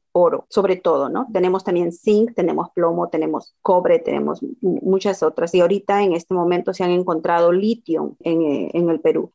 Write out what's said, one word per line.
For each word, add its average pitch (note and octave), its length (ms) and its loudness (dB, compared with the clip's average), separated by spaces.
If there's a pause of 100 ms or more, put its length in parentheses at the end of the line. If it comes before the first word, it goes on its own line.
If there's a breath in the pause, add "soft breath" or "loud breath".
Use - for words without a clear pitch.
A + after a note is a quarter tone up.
(120)
oro, E3+ 380 2
sobre F#3+ 260 2
todo, D3+ 320 0
¿no? F#3 240 -4
Tenemos F#3 320 0
también F3 280 -2
zinc, G#3+ 420 0
tenemos E3 400 -2
plomo, F3 360 0
tenemos D#3 520 -4
cobre, F3 380 4
tenemos D3 420 -4
mu-, - 400 -4
muchas F#3+ 400 -2
otras. D#3+ 320 -2
Y F#3 80 4
ahorita G3 400 0
en F#3+ 120 2
este F3 200 -4
momento F3+ 400 0
se F#3 100 -4
han F3+ 60 0
encontrado F3 640 0
litio F3+ 680 -2
en, E3 200 -2
eh, C3+ 320 -2
en E3+ 160 0
el D#3+ 100 0
Perú. D#3+ 360 0